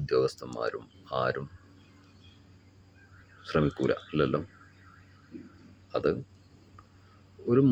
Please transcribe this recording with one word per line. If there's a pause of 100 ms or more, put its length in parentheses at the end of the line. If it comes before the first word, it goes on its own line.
ഉദ്യോഗസ്ഥന്മാരും (380)
ആരും (2000)
ശ്രമിക്കൂല, (200)
ഇല്ലല്ലോ. (1600)
അത് (1300)
ഒരു